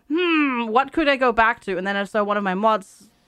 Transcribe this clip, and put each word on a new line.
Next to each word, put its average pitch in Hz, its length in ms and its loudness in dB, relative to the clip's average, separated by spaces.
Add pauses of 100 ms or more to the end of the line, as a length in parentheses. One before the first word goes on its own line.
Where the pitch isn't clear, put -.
"Hmm, 294 580 0
what 262 260 0
could 302 160 0
I 277 80 2
go 247 160 2
back 226 280 2
to?" 185 160 -6
And 185 80 -6
then 202 120 -2
I 202 80 -4
saw 208 180 -2
one 208 140 -2
of 202 80 -4
my 185 100 -2
mods 214 540 -2 (180)